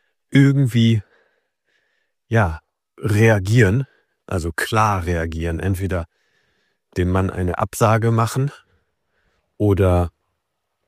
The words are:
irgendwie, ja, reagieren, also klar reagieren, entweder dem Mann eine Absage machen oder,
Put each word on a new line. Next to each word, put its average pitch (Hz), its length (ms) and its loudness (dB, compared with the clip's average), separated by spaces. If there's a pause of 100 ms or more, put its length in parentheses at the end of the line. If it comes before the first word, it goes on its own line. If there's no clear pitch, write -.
(300)
irgendwie, 120 720 2 (1300)
ja, 95 320 0 (360)
reagieren, 107 920 2 (380)
also 85 280 -6
klar 107 520 -2
reagieren, 82 540 -4
entweder 92 460 -4 (920)
dem 90 160 0
Mann 95 180 0
eine 90 280 -4
Absage 113 540 0
machen 113 420 -2 (1040)
oder, 92 540 0 (760)